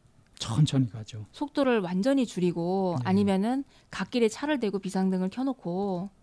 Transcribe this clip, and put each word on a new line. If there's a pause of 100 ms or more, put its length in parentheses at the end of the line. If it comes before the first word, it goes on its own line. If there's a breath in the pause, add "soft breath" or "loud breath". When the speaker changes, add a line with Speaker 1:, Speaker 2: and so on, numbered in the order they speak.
(380)
Speaker 1:
천천히
가죠.
Speaker 2:
속도를
완전히
줄이고
Speaker 1:
네.
Speaker 2:
아니면은 (260 soft breath)
갓길에
차를
대고
비상등을
켜놓고 (120)